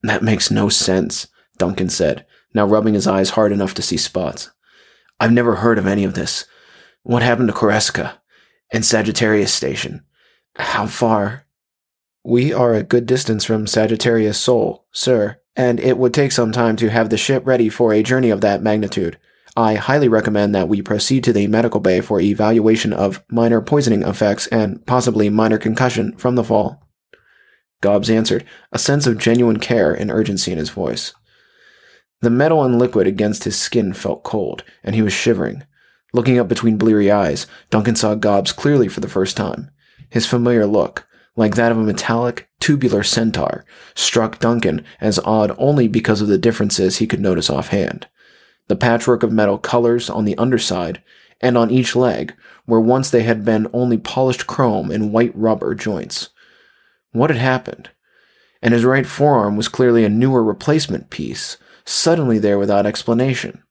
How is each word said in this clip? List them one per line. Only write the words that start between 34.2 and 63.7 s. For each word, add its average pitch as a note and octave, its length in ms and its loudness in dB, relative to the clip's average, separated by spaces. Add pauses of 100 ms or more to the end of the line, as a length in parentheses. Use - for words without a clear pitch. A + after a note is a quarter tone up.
cold, - 400 -6 (180)
and A2 140 -4
he A2 60 2
was G2+ 100 0
shivering. F#2 500 -2 (500)
Looking B2 240 2
up A#2 120 2
between A2+ 280 0
bleary G#2 360 4
eyes, E2+ 340 0 (240)
Duncan A2+ 240 0
saw G#2+ 220 0
Gobs G#2 340 0
clearly C#3 380 0
for - 100 -10
the - 80 -6
first F#2+ 300 -2
time. G2 340 -6 (400)
His A2+ 160 -2
familiar A#2+ 400 2
look, - 400 -2 (300)
like G#2+ 180 2
that A#2 160 2
of A#2 80 0
a A2+ 40 0
metallic, A2+ 640 -2 (100)
tubular B2 460 0
centaur, - 600 -2 (300)
struck - 460 -2
Duncan A2 420 0 (180)
as G#2+ 240 0
odd G#2+ 340 0
only C3+ 280 2
because A2 340 0
of G#2+ 60 0
the G2+ 120 4
differences G2 580 0
he A2 100 0
could - 140 -4
notice F#2 280 0
offhand. - 600 -4 (580)
The G2+ 80 0
patchwork A#2 480 2
of A2+ 80 0
metal G#2 260 2
colors A#2+ 540 0
on A2 140 -4
the G#2 140 -2
underside F#2+ 600 -2 (400)
and B2 160 2
on A#2 140 2
each B2 240 0
leg, A2 400 0 (320)
where A2+ 140 4
once C3 300 2
they A#2 120 4
had A2 220 0
been A2 280 0
only B2 240 0
polished C3 520 -2
chrome A2 420 -2
and G#2 220 -4
white A#2 240 2
rubber A2 400 -2
joints. - 540 -8 (840)
What C3+ 180 2
had B2+ 80 0
happened? - 520 -4 (720)
And A#2 140 2
his A#2 100 2
right C3 220 2
forearm A#2 500 0
was G#2+ 120 -4
clearly A#2 360 4
a G#2 40 2
newer A#2+ 340 2
replacement B2 680 -2
piece, - 480 -10 (260)
suddenly D3+ 540 0
there G2+ 200 2
without G2+ 260 2
explanation. A#2+ 840 -2